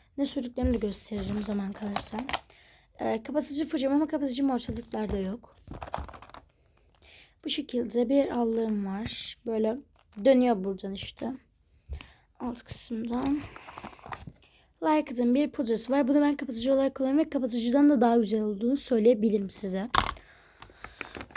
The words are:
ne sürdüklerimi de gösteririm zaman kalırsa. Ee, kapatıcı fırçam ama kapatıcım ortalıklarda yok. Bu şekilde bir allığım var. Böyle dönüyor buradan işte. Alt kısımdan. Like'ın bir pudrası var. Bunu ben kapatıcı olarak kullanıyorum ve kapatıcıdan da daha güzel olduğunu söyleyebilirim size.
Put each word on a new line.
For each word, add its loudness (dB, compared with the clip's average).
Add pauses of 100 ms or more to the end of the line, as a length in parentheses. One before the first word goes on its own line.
(180)
ne 0
sürdüklerimi -2
de 0
gösteririm -4
zaman -4
kalırsa. -6 (840)
Ee, -2
kapatıcı -2
fırçam 0
ama 4
kapatıcım -2
ortalıklarda -4
yok. -6 (1900)
Bu -4
şekilde -2
bir 4
allığım 0
var. -8
Böyle 0 (480)
dönüyor 6
buradan -6
işte. -10 (1040)
Alt -8
kısımdan. -2 (1400)
Like'ın 2
bir 2
pudrası -2
var. 2
Bunu 4
ben 4
kapatıcı -2
olarak 2
kullanıyorum 2
ve -12
kapatıcıdan 4
da 6
daha 6
güzel 2
olduğunu 0
söyleyebilirim 4
size. -4 (1500)